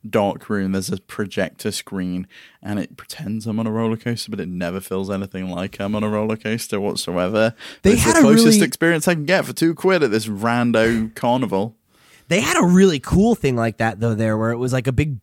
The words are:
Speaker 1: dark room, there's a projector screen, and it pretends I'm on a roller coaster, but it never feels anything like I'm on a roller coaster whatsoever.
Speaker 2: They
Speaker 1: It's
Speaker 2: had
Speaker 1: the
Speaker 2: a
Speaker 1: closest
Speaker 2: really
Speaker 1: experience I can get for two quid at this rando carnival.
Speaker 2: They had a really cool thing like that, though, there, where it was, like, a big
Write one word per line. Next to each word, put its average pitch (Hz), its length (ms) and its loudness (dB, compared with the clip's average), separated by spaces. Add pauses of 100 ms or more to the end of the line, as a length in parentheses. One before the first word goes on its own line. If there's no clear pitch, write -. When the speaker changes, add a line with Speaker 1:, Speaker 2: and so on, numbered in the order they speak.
Speaker 1:
dark 101 400 -2
room, 98 240 -2
there's 95 180 -4
a 95 60 -4
projector - 720 -8
screen, 92 560 -8 (340)
and 101 180 -8
it - 180 -10
pretends 110 500 -10
I'm 107 140 -4
on 113 60 -4
a 107 40 -4
roller 113 240 -2
coaster, 113 360 -8
but 98 100 -8
it 85 80 -8
never 90 320 -6
feels 95 280 -6
anything 95 400 -6
like 90 300 -8
I'm 101 160 -4
on 107 80 -2
a 107 60 -2
roller 107 260 -2
coaster 110 460 -6
whatsoever. 104 720 -2 (300)
Speaker 2:
They 202 100 6
Speaker 1:
It's 240 80 2
Speaker 2:
had - 140 2
Speaker 1:
the 330 40 6
Speaker 2:
a - 40 8
Speaker 1:
closest 220 220 8 (120)
Speaker 2:
really 202 60 6
Speaker 1:
experience 165 440 0
I 175 60 2
can 156 100 -2
get 175 220 0
for 120 80 -10
two 165 200 0
quid 180 300 2
at 117 80 2
this 110 160 0
rando 113 880 0
carnival. 110 640 -2 (520)
Speaker 2:
They 180 100 2
had 330 180 0
a 233 80 4
really 180 340 6
cool 208 360 2
thing 131 220 -2
like 113 200 -2
that, 110 220 -2
though, 117 160 0
there, 110 220 0
where 110 140 0
it 117 60 -4
was, 123 140 -4
like, 127 160 -2
a 131 60 -2
big 143 300 0